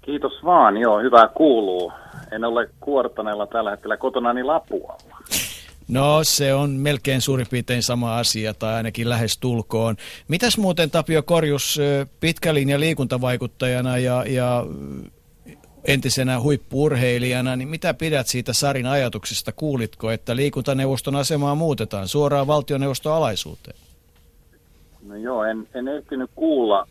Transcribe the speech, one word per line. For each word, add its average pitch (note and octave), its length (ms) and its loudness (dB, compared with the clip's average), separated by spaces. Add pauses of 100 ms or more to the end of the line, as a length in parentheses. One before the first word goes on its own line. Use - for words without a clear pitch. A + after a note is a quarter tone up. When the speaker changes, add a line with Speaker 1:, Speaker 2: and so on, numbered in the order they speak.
Speaker 1:
Kiitos C#3+ 300 -4 (120)
vaan. B2+ 320 8
Joo, A2 240 4
hyvää A#2 280 8
kuuluu. G2 640 2 (380)
En A2 140 -6
ole A#2 240 0 (120)
Kuortaneella A2 640 -2
tällä G#2+ 240 -2
hetkellä G#2 260 -4
kotonani B2+ 460 -2
Lapualla. - 720 -6 (720)
Speaker 2:
No, C#3+ 360 4
se C#3 300 2
on C#3+ 160 0
melkein C3+ 500 0
suurin B2+ 300 0
piirtein B2 320 -2
sama A#2+ 360 -2
asia, A2 360 -2
tai A2 200 -4
ainakin A#2 340 -4
lähes A#2 300 0
tulkoon. A2+ 580 0 (320)
Mitäs G3+ 300 0
muuten, F3 320 2
Tapio D#3+ 320 2
Korjus, D#3 560 0
ö, C#3+ 280 2 (140)
pitkä E3 340 0
linja C#3 260 2
liikuntavaikuttajana B2+ 1200 0
ja, B2+ 300 0
ja B2 380 0 (1160)
entisenä B2+ 560 0
huippu-urheilijana, B2+ 1160 0
niin B2+ 120 -6
mitä D#3+ 260 -2
pidät D3+ 320 -2
siitä B2 260 -4
Sarin C3+ 340 0
ajatuksesta? B2 680 -4
Kuulitko, A#2+ 580 -4
että A2+ 260 -4
liikuntaneuvoston C3+ 800 -2
asemaa C#3+ 380 0
muutetaan A2+ 540 -2
suoraan C#3+ 380 2
valtioneuvoston C#3 680 0
alaisuuteen? A2 600 -4 (1300)
Speaker 1:
No G2+ 100 -16
joo, A2+ 280 -4
en, A2 300 -4
en B2 140 -6
ehtinyt C#3 460 -8
kuulla A2+ 560 2